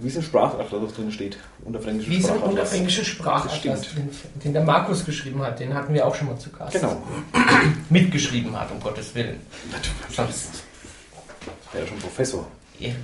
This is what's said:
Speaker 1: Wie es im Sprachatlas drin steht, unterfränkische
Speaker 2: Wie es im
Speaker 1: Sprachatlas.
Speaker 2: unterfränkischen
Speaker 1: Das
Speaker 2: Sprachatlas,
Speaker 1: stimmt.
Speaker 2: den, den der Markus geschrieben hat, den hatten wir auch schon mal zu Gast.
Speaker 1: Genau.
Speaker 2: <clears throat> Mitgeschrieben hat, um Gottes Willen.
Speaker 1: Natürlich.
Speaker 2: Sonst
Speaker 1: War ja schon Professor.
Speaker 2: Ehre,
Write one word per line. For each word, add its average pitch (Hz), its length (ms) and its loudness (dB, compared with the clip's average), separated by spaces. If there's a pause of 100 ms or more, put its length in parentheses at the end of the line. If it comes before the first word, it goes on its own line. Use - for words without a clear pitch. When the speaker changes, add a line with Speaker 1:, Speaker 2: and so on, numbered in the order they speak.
Speaker 1:
Wie 120 80 -4
es 139 80 -4
im 165 60 0
Sprachatlas 107 720 0
drin 107 180 -6
steht, 101 240 -8 (260)
unterfränkische 110 480 -4
Speaker 2:
Wie 170 60 2
es 185 40 4
im 185 80 4
Speaker 1:
Sprachatlas. 208 240 2
Speaker 2:
unterfränkischen 185 520 2
Speaker 1:
Das - 80 -2
Speaker 2:
Sprachatlas, - 720 0
Speaker 1:
stimmt. 143 280 -4 (220)
Speaker 2:
den, - 80 -10
den 147 100 0
der 156 100 4
Markus 175 400 4
geschrieben 139 380 -4
hat, 120 180 -2
den 135 140 -4
hatten 143 180 -2
wir 131 140 6
auch 139 80 4
schon 147 140 -2
mal 120 100 -6
zu - 120 -14
Gast. - 220 -10
Speaker 1:
Genau. 170 300 2 (320)
Speaker 2:
<clears throat> 240 80 8 (480)
Mitgeschrieben 123 680 4
hat, - 120 -4
um 104 100 -8
Gottes 110 340 -6
Willen. - 260 -4 (300)
Speaker 1:
Natürlich. - 460 -6
Speaker 2:
Sonst - 460 -4 (1080)
Speaker 1:
War 95 100 -4
ja - 40 -6
schon 107 120 -8
Professor. - 480 -4 (340)
Speaker 2:
Ehre, 120 240 -4